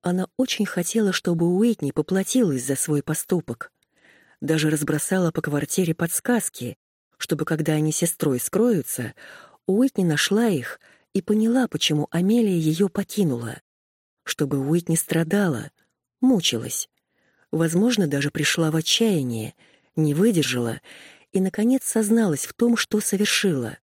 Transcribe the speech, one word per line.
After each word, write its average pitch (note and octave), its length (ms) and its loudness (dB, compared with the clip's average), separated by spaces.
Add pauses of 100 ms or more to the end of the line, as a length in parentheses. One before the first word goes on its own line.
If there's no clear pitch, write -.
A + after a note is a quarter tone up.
Она F3+ 340 -2
очень B3+ 300 -2
хотела, F#3+ 460 0
чтобы E3+ 340 0
Уитни F#3 440 2
поплатилась F#3 720 0
за C3+ 120 -2
свой D3 260 -2
поступок. - 720 -4 (680)
Даже D#3 300 0
разбросала D#3+ 640 0
по - 100 -4
квартире D3+ 520 -2
подсказки, - 800 -4 (400)
чтобы, D3+ 280 -4
когда D#3 300 0
они D#3 180 0
с - 40 -4
сестрой D3 420 -2
скроются, F#3 760 -2 (520)
Уитни G#3 380 2
нашла G3 420 2
их D#3 340 -2 (320)
и G3 80 0
поняла, A3+ 480 2
почему D3+ 420 0
Амелия G3 460 2
ее D#3+ 320 2
покинула. C3 720 -2 (640)
Чтобы C#3 360 -2
Уитни D#3+ 340 0
страдала, E3 760 0 (500)
мучилась. E3 680 0 (600)
Возможно, F3 560 2
даже C#3+ 240 0
пришла D#3 400 0
в D#3+ 60 -2
отчаяние — D3 800 0 (420)
не D3+ 180 2
выдержала C#3 680 0 (520)
и, F#3+ 80 0
наконец, A3 440 0
созналась G#3+ 640 0
в - 80 -16
том, A#3 220 2
что - 240 -2
совершила. F#3 840 -2